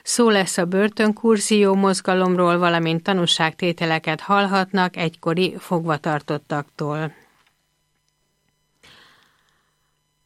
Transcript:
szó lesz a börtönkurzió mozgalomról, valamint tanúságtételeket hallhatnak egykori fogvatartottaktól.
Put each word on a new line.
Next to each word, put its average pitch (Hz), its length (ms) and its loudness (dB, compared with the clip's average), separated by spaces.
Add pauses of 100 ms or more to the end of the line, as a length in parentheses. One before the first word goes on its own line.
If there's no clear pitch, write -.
szó - 260 0
lesz 196 300 2
a 185 60 0
börtönkurzió 208 1080 2
mozgalomról, 185 840 2
valamint 165 440 0
tanúságtételeket 165 1160 -2
hallhatnak 190 760 0
egykori 170 600 -2
fogvatartottaktól. 151 1500 -6 (3250)